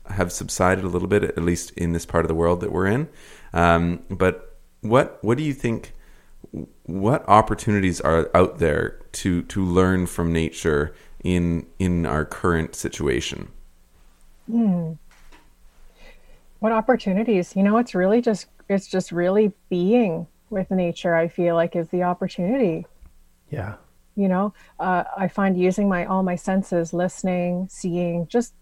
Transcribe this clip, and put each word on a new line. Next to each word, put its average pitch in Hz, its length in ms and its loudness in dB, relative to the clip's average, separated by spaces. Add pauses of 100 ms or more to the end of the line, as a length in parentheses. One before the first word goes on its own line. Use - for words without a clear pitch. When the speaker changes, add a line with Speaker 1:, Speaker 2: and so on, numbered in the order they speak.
Speaker 1:
have 92 220 -2
subsided 92 540 0
a 92 40 -2
little 90 200 -2
bit, 101 160 2
at - 180 -4
least 87 300 -2
in 85 200 -2
this 82 140 -4
part 82 180 0
of 80 40 -2
the 80 60 0
world 85 260 2
that - 120 -4
we're 92 140 0
in. 131 220 0 (440)
Um, 85 560 2
but - 480 -2 (240)
what, 123 420 2
what 117 140 2
do 151 60 -4
you 147 100 -2
think, 117 420 -6 (920)
what 95 440 -2
opportunities 101 720 4
are 80 320 2
out 90 260 4
there 80 420 0 (120)
to, 87 300 -2
to 98 220 -4
learn 92 420 2
from 85 260 -2
nature 78 600 0 (300)
in, 87 420 0 (140)
in 87 260 0
our 76 180 0
current 82 520 -2
situation? - 720 -4 (1000)
Speaker 2:
Hmm. 185 440 0 (1700)
What 214 100 2
opportunities? 220 840 0
You 196 80 4
know, 208 140 4
it's 247 160 -2
really 196 280 4
just, 220 240 -2 (220)
it's 196 180 -2
just 185 240 -4
really 190 420 2 (160)
being 180 600 0 (220)
with 190 200 -4
nature, 175 460 0
I 165 100 2
feel 170 300 0
like, 170 180 0
is 170 140 -2
the 180 160 -2
opportunity. 180 840 -2 (640)
Speaker 3:
Yeah. 98 240 -8 (400)
Speaker 2:
You 196 140 0
know, 190 260 0 (240)
uh, 180 240 0 (160)
I 190 80 -2
find 190 320 0
using 185 300 2
my, 175 180 0
all 190 160 0
my 180 140 -2
senses, 190 560 -2
listening, 180 800 -2
seeing, 170 580 -4
just, 240 320 -2